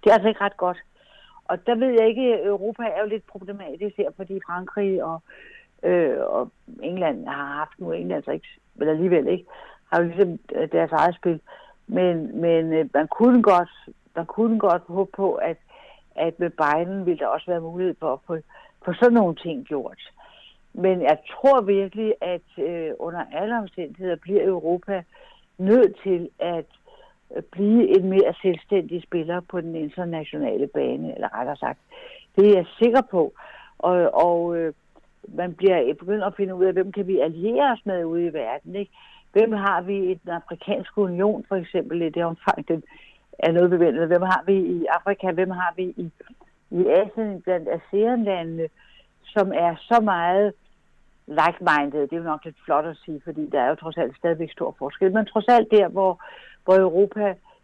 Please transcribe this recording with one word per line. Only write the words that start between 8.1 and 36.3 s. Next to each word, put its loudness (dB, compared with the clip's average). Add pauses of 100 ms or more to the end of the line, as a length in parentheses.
altså -6
ikke, -8 (280)
men -2
alligevel 2
ikke, -2 (460)
har 2
jo 0
ligesom, 0 (160)
øh, -4
deres 0
eget 2
spil. -2 (480)
Men, -2
men, 2
øh, 0
man 0
kunne 4
godt, 4 (460)
man -6
kunne 0
godt 2
håbe -4
på, 0
at, -4 (580)
at -4
med -2
Biden -2
ville 0
der -2
også -4
være -4
mulighed -6
for -4
at -6
få, -6 (480)
få -4
sådan 4
nogle 4
ting -8
gjort. -8 (720)
Men 0
jeg 4 (120)
tror 4
virkelig, -2
at, -4 (160)
øh, -6
under -8
alle -4
omstændigheder -8
bliver -2
Europa -2 (540)
nødt 4
til -2 (100)
at, -6 (720)
øh, -6
blive 4
en 2
mere 4
selvstændig -2
spiller -4
på -8
den -10
internationale -6
bane, -4
eller -6
rettere -6
sagt, -8 (560)
det 8
er 8
jeg 2 (160)
sikker 4
på. -2 (460)
Og, 2
og, 2
øh, -4 (540)
man -6
bliver 2
begyndt -4
at -4